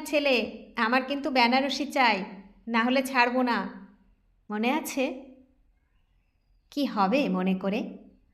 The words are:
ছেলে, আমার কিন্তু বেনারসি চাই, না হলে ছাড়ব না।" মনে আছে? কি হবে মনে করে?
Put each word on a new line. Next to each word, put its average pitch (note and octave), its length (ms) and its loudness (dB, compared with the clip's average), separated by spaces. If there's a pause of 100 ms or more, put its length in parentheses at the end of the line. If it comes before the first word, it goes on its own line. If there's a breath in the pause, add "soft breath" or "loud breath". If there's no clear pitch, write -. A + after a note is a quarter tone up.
ছেলে, C4+ 600 0 (100)
আমার A#3+ 280 2
কিন্তু C#4+ 260 -4
বেনারসি C4+ 560 2
চাই, A#3 400 2 (420)
না A#3 160 0
হলে B3+ 200 2
ছাড়ব B3+ 380 2
না।" A3 460 -4 (640)
মনে A3 200 0
আছে? C#4 540 -4 (1500)
কি C#4+ 140 -2
হবে G3 440 2
মনে F#3 240 2
করে? G3 440 -4 (360)